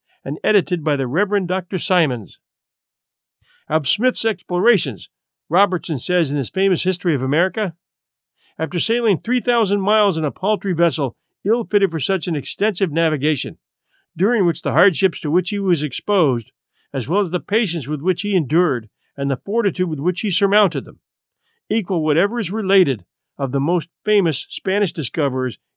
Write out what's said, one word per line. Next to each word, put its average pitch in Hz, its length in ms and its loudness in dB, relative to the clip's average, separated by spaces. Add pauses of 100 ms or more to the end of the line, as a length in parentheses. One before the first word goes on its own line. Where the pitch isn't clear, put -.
(240)
and 147 200 -6
edited 185 400 0
by 147 120 0
the 131 120 -2
Reverend 190 400 0
Doctor 185 300 -4
Simons. 139 600 -2 (1300)
Of 151 200 0
Smith's 247 380 0
explorations, 180 840 0 (400)
Robertson 175 500 0
says 175 320 0
in 147 60 0
his 135 120 -2
famous 190 340 0
History 175 300 0
of 127 80 0
America, 175 540 0 (800)
"After 160 220 -4
sailing 226 400 0
three 247 200 -2
thousand 208 420 0
miles 202 360 2
in 156 80 0
a 135 60 0
paltry 196 420 -2
vessel 151 420 0 (280)
ill-fitted 202 480 2
for 160 80 -4
such 185 280 -2
an 165 80 -2
extensive 185 560 -2
navigation, 151 680 -2 (600)
during 208 280 4
which 170 160 0
the 143 100 -2
hardships 180 480 2
to 151 100 -4
which 180 200 0
he 202 100 -4
was 180 240 0
exposed, 151 680 0 (420)
as 123 140 -4
well 180 120 0
as 175 120 -2
the 139 80 -2
patience 170 480 -2
with 143 140 -4
which 175 200 -2
he 202 140 -2
endured, 143 540 0 (280)
and 139 120 -2
the 135 80 0
fortitude 196 520 -2
with 147 100 -4
which 175 220 -2
he 208 100 -2
surmounted 190 540 0
them, - 140 -18 (680)
equal 190 340 -2
whatever 185 360 2
is 175 120 -4
related 190 540 2 (320)
of 135 140 -2
the 135 80 0
most 160 300 0 (140)
famous 196 460 2
Spanish 190 440 -2
discoverers 131 640 -2 (180)